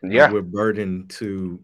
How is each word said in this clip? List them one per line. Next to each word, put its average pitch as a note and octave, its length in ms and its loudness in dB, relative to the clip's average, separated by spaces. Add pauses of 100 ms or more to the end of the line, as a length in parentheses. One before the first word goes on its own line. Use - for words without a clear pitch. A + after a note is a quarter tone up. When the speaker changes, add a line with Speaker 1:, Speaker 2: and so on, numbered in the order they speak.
Speaker 1:
like F#2 80 -8
Speaker 2:
Yeah. B2+ 200 6
Speaker 1:
we're G#2 100 0
burdened F#2+ 720 -2
to F#2+ 520 -8